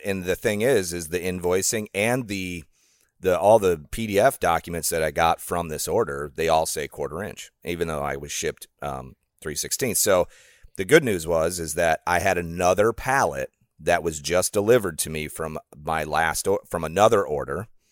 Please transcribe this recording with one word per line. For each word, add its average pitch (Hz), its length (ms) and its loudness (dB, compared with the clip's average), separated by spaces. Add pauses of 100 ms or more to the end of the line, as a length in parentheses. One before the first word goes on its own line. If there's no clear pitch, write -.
and 95 200 -4
the 87 120 0
thing 107 260 0
is, 107 300 2
is 85 160 -8
the 87 120 -4
invoicing 92 720 -2
and 113 340 0
the, 92 360 -6 (560)
the, 90 180 2
all 104 200 8
the 87 320 2
P 113 160 -6
D 98 140 2
F 131 180 4
documents 85 520 -2
that 82 120 0
I 78 80 0
got 82 300 2
from 85 280 -4
this 76 200 -6
order, 73 460 -2
they 80 140 -2
all 80 180 4
say 73 220 -6
quarter 73 340 -8
inch, - 280 -14 (140)
even 85 240 -4
though 76 140 -4
I 69 140 -4
was 71 160 -12
shipped, - 360 -6 (140)
um, 65 340 -10 (240)
three 76 140 -10
sixteenths. 90 480 -4
So 92 260 4 (480)
the 98 80 -4
good 143 200 6
news 92 220 -2
was, 85 340 0
is 78 140 -6
that 82 320 2
I 87 120 2
had 92 180 2
another 90 560 2
pallet 95 580 -2 (280)
that 82 240 0
was 78 180 -4
just 85 320 0
delivered 101 460 2
to - 120 -4
me 78 180 -6
from 78 300 -8 (180)
my 78 280 -4
last 78 440 0
or-, 98 200 2
from 85 160 -4
another 98 400 4
order, 71 440 -6 (240)